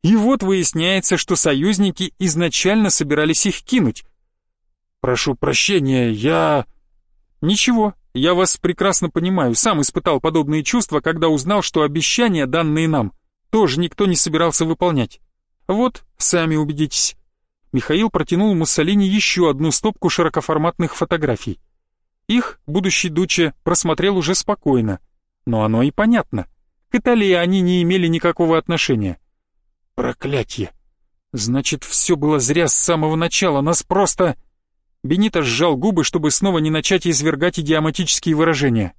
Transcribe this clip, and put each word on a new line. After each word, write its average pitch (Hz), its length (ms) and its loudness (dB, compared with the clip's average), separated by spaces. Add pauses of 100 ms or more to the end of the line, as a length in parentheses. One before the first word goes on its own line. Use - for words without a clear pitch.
И 196 140 4
вот 233 260 2
выясняется, 185 760 0
что - 180 -2
союзники 180 800 0
изначально 180 720 0
собирались 151 560 0
их 202 180 -4
кинуть. 185 420 -2 (960)
"Прошу 123 340 -2
прощения, 135 760 0
я..." 147 540 0 (800)
"Ничего, 214 520 0 (200)
я 156 200 0
вас 180 220 0
прекрасно 180 540 -2
понимаю, 165 440 0
сам 165 280 0
испытал 147 380 0
подобные 156 440 -2
чувства, 175 360 -2
когда 165 280 -2
узнал, 160 340 0
что - 200 0
обещания, 156 640 0
данные 160 420 0
нам, 131 240 -2 (380)
тоже 170 280 2
никто 175 280 -2
не 180 100 2
собирался 165 480 0
выполнять. 160 560 -2 (480)
Вот, 240 340 -2 (140)
сами 160 400 0
убедитесь". 151 600 -2 (560)
Михаил 165 380 0
протянул 185 440 0
Муссолини 170 520 2
ещё 185 420 0
одну 147 220 0
стопку - 380 -2
широкоформатных 160 880 -2
фотографий. 151 640 -4 (640)
Их - 400 -2
будущий 185 440 -2
Дуче 165 440 0 (100)
просмотрел 175 520 0
уже 170 180 0
спокойно, 123 640 0 (480)
но 113 160 0
оно 110 200 2
и 143 80 2
понятно. 208 560 0 (440)
К 247 60 -2
Италии 220 360 2
они 180 280 2
не 180 220 2
имели 175 260 2
никакого 165 480 2
отношения. 123 640 -2 (760)
"Проклятье! 123 760 -6 (600)
Значит, 127 520 -4
всё - 320 0
было 147 240 0
зря 147 280 0
с - 60 0
самого 156 420 0
начала, 165 440 0
нас 160 220 0
просто..." 180 540 0 (680)
Бенито 180 400 0
сжал 135 340 0
губы, 165 280 0
чтобы 151 260 2
снова 185 280 0
не 156 120 0
начать 156 360 0
извергать 156 520 0
идиоматические 156 760 0
выражения. 135 640 2